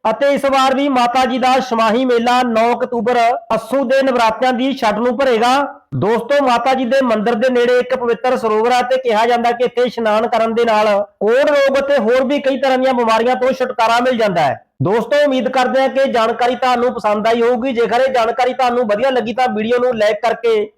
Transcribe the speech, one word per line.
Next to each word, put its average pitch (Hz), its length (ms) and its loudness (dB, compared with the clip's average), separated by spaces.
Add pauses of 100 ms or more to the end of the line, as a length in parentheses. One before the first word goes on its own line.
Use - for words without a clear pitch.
ਅਤੇ 277 240 0
ਇਸ 254 120 -2
ਵਾਰ 269 300 2
ਵੀ 277 140 0
ਮਾਤਾ 254 360 2
ਜੀ 247 120 -4
ਦਾ 254 220 2
ਛਮਾਹੀ 226 460 0
ਮੇਲਾ 247 380 2
ਨੌ 233 300 0
ਅਕਤੂਬਰ 240 460 -2 (340)
ਅੱਸੂ 269 300 -2
ਦੇ 269 180 2
ਨਵਰਾਤਰਿਆਂ 247 520 0
ਦੀ 262 200 -2
ਛੱਡ 214 260 -2
ਨੂੰ 240 180 -2
ਭਰੇਗਾ। 247 380 2 (400)
ਦੋਸਤੋ, 226 500 0
ਮਾਤਾ 254 280 2
ਜੀ 254 120 -2
ਦੇ 269 180 0
ਮੰਦਿਰ 226 320 0
ਦੇ 254 140 0
ਨੇੜੇ 247 300 2
ਇੱਕ 247 160 -2
ਪਵਿੱਤਰ 240 420 -2
ਸਰੋਵਰ 220 340 0
ਹੈ 247 100 2
ਤੇ 254 160 0
ਕਿਹਾ 233 280 0
ਜਾਂਦਾ 240 260 0
ਕਿ 240 120 -2
ਇੱਥੇ 240 180 -2
ਇਸ਼ਨਾਨ 226 460 0
ਕਰਨ 226 260 0
ਦੇ 233 120 0
ਨਾਲ 214 220 2 (320)
ਕੋੜ 254 300 2
ਰੋਗ 277 300 2
ਅਤੇ 277 180 0
ਹੋਰ 247 280 2
ਵੀ 285 140 0
ਕਈ 269 180 -2
ਤਰ੍ਹਾਂ 262 200 0
ਦੀਆਂ 262 160 0
ਬਿਮਾਰੀਆਂ 233 420 0
ਤੋਂ 254 160 0
ਛੁਟਕਾਰਾ 240 480 0
ਮਿਲ 254 180 0
ਜਾਂਦਾ 196 240 0
ਹੈ। 131 200 -2 (220)
ਦੋਸਤੋ, 226 420 0
ਉਮੀਦ 262 220 -2
ਕਰਦੇ 254 340 0
ਹਾਂ 269 80 0
ਕਿ 269 220 0
ਜਾਣਕਾਰੀ 233 440 0
ਤੁਹਾਨੂੰ 247 380 0
ਪਸੰਦ 214 340 -2
ਆਈ 233 140 2
ਹੋਊਗੀ। 247 320 0
ਜੇਕਰ 226 280 0
ਇਹ 262 120 0
ਜਾਣਕਾਰੀ 247 400 0
ਤੁਹਾਨੂੰ 247 340 0
ਵਧੀਆ 214 220 0
ਲੱਗੀ 240 240 -2
ਤਾਂ 254 160 0
ਵੀਡੀਓ 220 280 -2
ਨੂੰ 247 200 0
ਲਾਈਕ 208 240 0
ਕਰਕੇ 226 340 0 (220)